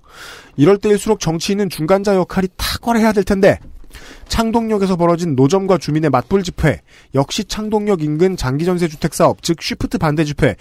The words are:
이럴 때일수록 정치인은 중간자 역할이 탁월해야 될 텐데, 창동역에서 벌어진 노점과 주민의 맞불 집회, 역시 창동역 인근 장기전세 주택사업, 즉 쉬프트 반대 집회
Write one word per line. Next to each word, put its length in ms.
이럴 220
때일수록 420
정치인은 500
중간자 460
역할이 400
탁월해야 560
될 100
텐데, 380
창동역에서 720
벌어진 400
노점과 420
주민의 320
맞불 320
집회, 380
역시 300
창동역 580
인근 340
장기전세 520
주택사업, 540
즉 200
쉬프트 360
반대 260
집회 360